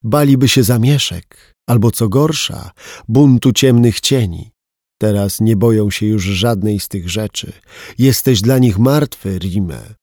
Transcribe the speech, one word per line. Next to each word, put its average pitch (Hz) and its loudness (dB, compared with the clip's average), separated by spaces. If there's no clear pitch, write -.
Baliby 139 2
się 135 2
zamieszek, 120 -2
albo 117 2
co 110 -2
gorsza, 147 -4
buntu 127 4
ciemnych 120 2
cieni. 104 -4
Teraz 101 -2
nie 113 0
boją 107 2
się 104 -4
już 107 0
żadnej 101 -2
z - -12
tych 87 -8
rzeczy. 104 -8
Jesteś 123 2
dla 123 2
nich 117 2
martwy, 123 0
Rime. 85 -6